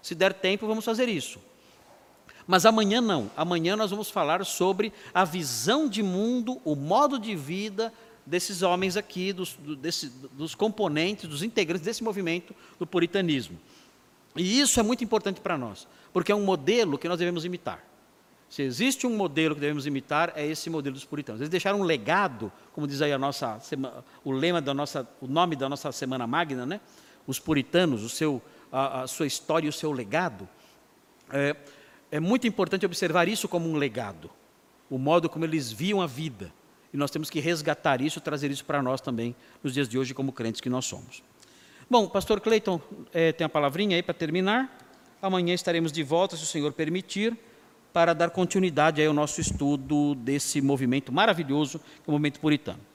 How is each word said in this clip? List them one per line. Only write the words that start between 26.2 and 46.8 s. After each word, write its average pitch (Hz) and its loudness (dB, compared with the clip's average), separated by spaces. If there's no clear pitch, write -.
Magna, 135 -2
né? 190 -6
Os 135 -4
puritanos, 143 2
o 117 -8
seu, 143 -2
a, 135 -2
a 131 -8
sua 151 -2
história 156 0
e - 0
o 147 -4
seu 151 -4
legado. 123 -4
É, 139 0
é 147 -2
muito 220 2
importante 190 0
observar 175 2
isso 208 -2
como 165 0
um 156 0
legado, 110 -4
o 135 -4
modo 160 4
como 160 -4
eles 151 -2
viam 185 0
a 170 -2
vida. 117 -10
E 151 -6
nós 143 0
temos 156 -4
que 160 -4
resgatar 151 0
isso, 156 -2
trazer 147 -4
isso 139 -6
para 143 0
nós 127 0
também, 120 -4
nos 131 -4
dias 139 0
de 113 -4
hoje, 131 -2
como 135 -4
crentes 113 -4
que 127 -6
nós 127 -2
somos. - -12
Bom, 226 6
pastor 202 2
Clayton, 214 2
é, 165 4
tem 165 0
a 151 -2
palavrinha 156 2
aí 175 4
para 175 -4
terminar. 190 0
Amanhã 185 2
estaremos 170 2
de 160 -4
volta, 165 2
se 156 -10
o 156 -4
Senhor 147 0
permitir, 190 -2